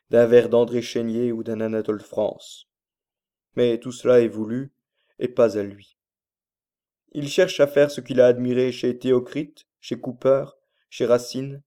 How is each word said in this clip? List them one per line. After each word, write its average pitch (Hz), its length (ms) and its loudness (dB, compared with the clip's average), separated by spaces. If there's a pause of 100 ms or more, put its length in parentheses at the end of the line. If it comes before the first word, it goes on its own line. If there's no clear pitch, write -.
(100)
d'un 117 160 6
vers 117 220 6
d'André 117 340 0
Chénier 117 500 -4
ou 113 100 -8
d'un 110 180 -8
Anatole 110 400 -4
France. - 680 -8 (880)
Mais 120 220 0
tout 127 140 -12
cela 123 280 4
est 113 80 2
voulu, 110 440 -8 (460)
et 123 100 -6
pas 117 300 0
à 101 40 -4
lui. 101 360 -16 (1120)
Il 143 160 -8
cherche 180 320 0
à 143 60 6
faire 143 240 2
ce 135 100 -12
qu'il 123 200 -2
a 123 60 8
admiré 123 460 0
chez 123 260 -4
Théocrite, 127 680 -4 (140)
chez - 180 -10
Cooper, 131 460 -2 (460)
chez - 160 -4
Racine. 131 600 -2